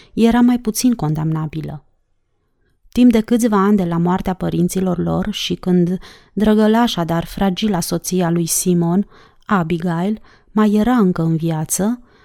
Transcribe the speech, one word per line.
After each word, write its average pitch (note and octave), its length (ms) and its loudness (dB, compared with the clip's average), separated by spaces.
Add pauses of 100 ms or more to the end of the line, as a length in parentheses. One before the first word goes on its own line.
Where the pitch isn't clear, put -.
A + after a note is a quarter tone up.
(140)
era A#3 260 4
mai A#3+ 180 4
puțin A#3+ 360 -2
condamnabilă. D#3 920 -4 (1040)
Timp B3 240 4
de A3 80 4
câțiva A3 360 0
ani G3+ 200 2
de F#3+ 80 0
la E3+ 120 -2
moartea F3+ 360 0
părinților F3 640 -2
lor E3+ 320 -2
și - 240 -6
când F3+ 440 0 (340)
drăgălașa, A3 720 2
dar E3 200 -2
fragila G3 560 -2
soție F3+ 440 -2
a E3 60 0
lui E3+ 160 0
Simon, F3 600 0 (400)
Abigail, F3 760 -2 (300)
mai G#3+ 220 2
era G#3+ 240 2
încă F#3 260 2
în E3 140 0
viață, E3 640 -4 (220)